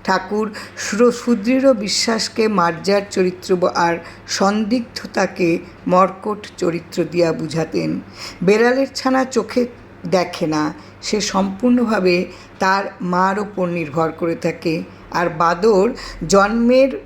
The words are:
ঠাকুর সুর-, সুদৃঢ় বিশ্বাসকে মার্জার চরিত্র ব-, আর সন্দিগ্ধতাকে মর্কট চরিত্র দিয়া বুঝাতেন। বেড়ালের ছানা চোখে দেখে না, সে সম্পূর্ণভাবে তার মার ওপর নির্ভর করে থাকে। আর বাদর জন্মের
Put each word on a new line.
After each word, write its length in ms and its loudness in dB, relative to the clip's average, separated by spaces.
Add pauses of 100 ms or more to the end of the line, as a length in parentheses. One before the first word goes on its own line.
ঠাকুর 500 -2 (240)
সুর-, 340 2
সুদৃঢ় 640 2
বিশ্বাসকে 720 -2
মার্জার 540 2 (100)
চরিত্র 440 0
ব-, 100 0
আর 320 0 (300)
সন্দিগ্ধতাকে 1300 -2 (300)
মর্কট 600 0 (100)
চরিত্র 540 -4
দিয়া 220 2
বুঝাতেন। 640 -4 (440)
বেড়ালের 520 4
ছানা 300 0
চোখে 400 -2 (460)
দেখে 360 -2
না, 260 -2 (280)
সে 200 -2
সম্পূর্ণভাবে 1040 2 (340)
তার 240 2 (180)
মার 380 0
ওপর 280 -4
নির্ভর 440 -2
করে 240 -4
থাকে। 480 -4 (280)
আর 180 0
বাদর 640 2 (340)
জন্মের 800 4